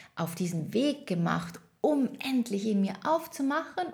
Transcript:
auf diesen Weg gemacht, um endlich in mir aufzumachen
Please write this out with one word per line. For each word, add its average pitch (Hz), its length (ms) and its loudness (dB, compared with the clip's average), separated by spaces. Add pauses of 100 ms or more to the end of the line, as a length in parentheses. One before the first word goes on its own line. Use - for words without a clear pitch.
(160)
auf 165 200 -2
diesen 175 380 -2
Weg 277 340 2
gemacht, 170 540 0 (180)
um 285 300 4 (100)
endlich 226 480 0
in 202 140 4
mir 196 120 2 (120)
aufzumachen 320 880 0